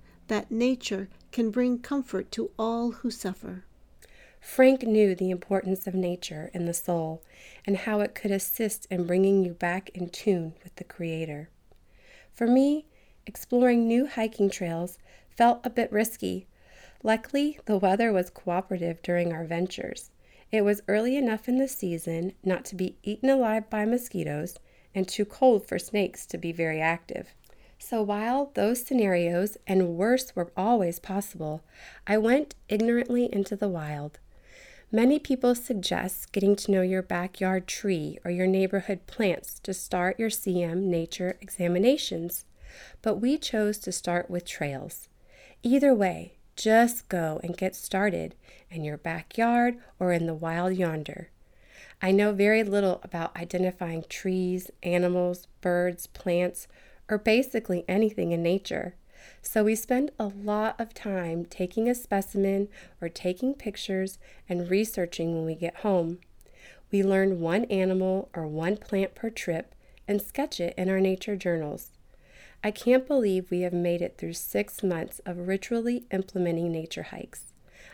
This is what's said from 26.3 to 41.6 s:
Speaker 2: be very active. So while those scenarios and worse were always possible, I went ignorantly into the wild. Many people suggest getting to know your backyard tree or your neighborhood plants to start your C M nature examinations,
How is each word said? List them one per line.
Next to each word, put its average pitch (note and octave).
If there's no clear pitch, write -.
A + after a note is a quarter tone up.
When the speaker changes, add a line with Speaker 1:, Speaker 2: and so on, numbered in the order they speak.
Speaker 2:
be E3
very E3
active. -
So A3
while A#3
those A#3
scenarios F#3
and F3+
worse A#3+
were E3+
always F#3+
possible, E3+
I G#3
went B3
ignorantly A#3+
into G3+
the G3+
wild. D3+
Many B3+
people B3+
suggest F#3
getting G3
to G3+
know F#3+
your F#3
backyard F#3
tree E3
or F3
your F3+
neighborhood F#3+
plants -
to G3
start F#3
your A3+
C F3+
M F3+
nature F3
examinations, F3+